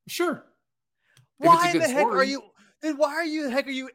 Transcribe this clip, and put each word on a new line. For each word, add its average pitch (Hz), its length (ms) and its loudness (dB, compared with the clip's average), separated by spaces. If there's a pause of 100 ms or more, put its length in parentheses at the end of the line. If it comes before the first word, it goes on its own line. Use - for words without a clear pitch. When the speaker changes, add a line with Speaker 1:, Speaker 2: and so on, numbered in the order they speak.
Speaker 1:
Sure. 339 380 -6 (960)
If 339 120 8
it's 339 100 6
a 349 40 2
Speaker 2:
Why - 20 2
Speaker 1:
good 330 140 0
Speaker 2:
the 320 40 0
heck 262 280 0
are 262 80 2
Speaker 1:
story. - 0 -
Speaker 2:
you, 269 180 -4 (400)
then 302 160 -4
why 285 160 0
are 330 120 -4
you, 311 180 -4
the 269 80 -4
heck 247 160 -2
are 277 40 -10
you 262 240 -8